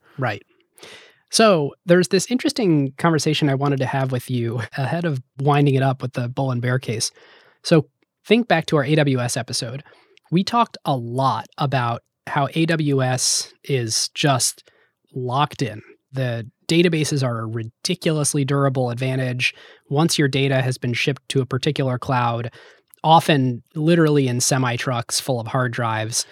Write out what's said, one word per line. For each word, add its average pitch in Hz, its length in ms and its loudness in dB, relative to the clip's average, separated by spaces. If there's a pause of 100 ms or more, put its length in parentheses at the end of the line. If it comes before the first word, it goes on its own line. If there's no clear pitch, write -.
(200)
Right. 110 240 -4 (840)
So 180 440 4 (120)
there's 175 220 6
this 190 240 0
interesting 175 640 2
conversation 156 520 2
I 135 60 2
wanted 139 240 0
to 131 60 0
have 135 260 -2
with 123 200 -4
you 117 300 -2 (160)
ahead 160 280 -4
of 139 160 -2 (180)
winding 143 360 4
it 131 80 2
up 131 180 0
with 127 120 -8
the 123 140 -4
bull 131 240 -4
and 120 100 -2
bear 123 180 0
case. 117 320 -4 (520)
So 160 260 2 (360)
think 226 220 2
back 165 200 0
to 160 100 2
our 139 60 0
A 151 120 0
W 139 240 2
S 123 180 -4
episode. 123 460 -8 (480)
We 180 120 2
talked 233 420 -2
a 147 100 0
lot 123 520 -2 (100)
about 127 440 -2 (240)
how 143 300 -2
A 165 100 2
W 151 380 0
S - 500 -2 (100)
is 120 460 -2
just - 600 -2 (440)
locked 131 480 -2
in. 110 200 -4 (300)
The 123 380 -4 (180)
databases 165 560 2
are 120 160 -2
a 113 60 -6
ridiculously 139 1000 -2
durable 135 440 0
advantage. 127 640 -4 (360)
Once 156 300 2
your 143 80 4
data 135 340 2
has 127 160 -4
been 123 160 -4
shipped - 360 -2
to 135 120 0
a 127 40 -4
particular 131 520 -2
cloud, 120 540 -2 (520)
often 147 580 4 (140)
literally 151 520 4
in 123 140 -2
semi-trucks 123 800 -2
full 127 200 -2
of 113 80 -8
hard 123 240 -2
drives, 113 600 -2